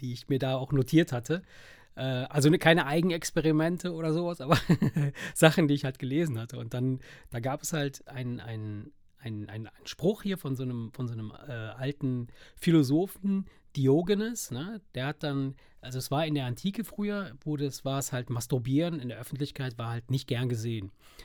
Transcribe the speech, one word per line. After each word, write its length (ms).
die 120
ich 160
mir 100
da 180
auch 160
notiert 380
hatte. 320
Äh, 80
also 460
ne, 100
keine 280
Eigenexperimente 1080
oder 200
sowas, 280
aber 180
<laughs> 380
Sachen, 340
die 60
ich 100
halt 140
gelesen 400
hatte. 200
Und 140
dann, 280
da 100
gab 220
es 100
halt 360
ein, 320
ein, 520
ein, 300
ein, 180
ein 200
Spruch 360
hier 160
von 180
so 60
einem, 300
von 160
so 60
einem, 180
äh, 60
alten 760
Philosophen, 920
Diogenes, 720
ne? 300
Der 120
hat 160
dann, 340
also 180
es 120
war 140
in 100
der 120
Antike 380
früher, 480
wurde 220
es, 180
war 140
es 140
halt 180
Masturbieren 720
in 80
der 100
Öffentlichkeit, 600
war 120
halt 200
nicht 180
gern 200
gesehen. 440